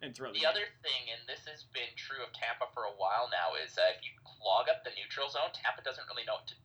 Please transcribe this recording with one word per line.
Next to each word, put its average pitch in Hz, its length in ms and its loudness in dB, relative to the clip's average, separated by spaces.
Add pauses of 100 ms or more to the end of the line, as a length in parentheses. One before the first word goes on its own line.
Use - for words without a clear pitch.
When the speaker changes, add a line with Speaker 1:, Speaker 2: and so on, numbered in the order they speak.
Speaker 1:
and 131 160 -8
throughout 131 160 -6
the 143 80 -2
Speaker 2:
The 156 60 4
Speaker 1:
game. 160 100 6
Speaker 2:
other 208 120 -2 (120)
thing, 117 300 -4
and 113 180 -8
this - 160 -10
has 151 200 -12 (100)
been 120 220 -4
true 135 280 -8
of - 80 -10
Tampa 117 400 -2
for 117 120 -4
a 104 120 -2
while 101 320 2
now, 85 320 2
is 80 140 -8
that 92 240 6
if - 80 -14
you - 60 -12 (120)
clog 107 460 4
up - 140 2
the 123 120 -6
neutral 139 320 -4
zone, 147 240 0
Tampa - 300 -2
doesn't - 260 -6
really 117 160 -6
know 107 160 -2
what - 60 -20
to - 80 -10 (100)